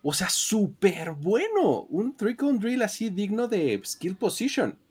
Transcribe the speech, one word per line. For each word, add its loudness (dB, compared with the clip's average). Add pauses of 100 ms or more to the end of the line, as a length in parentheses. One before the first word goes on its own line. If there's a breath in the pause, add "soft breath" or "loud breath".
O -2
sea, -2
súper 0
bueno. 2
Un -2
three 0
cone 2
drill 0
así -2
digno -2
de 0
skill -6
position. 0 (140)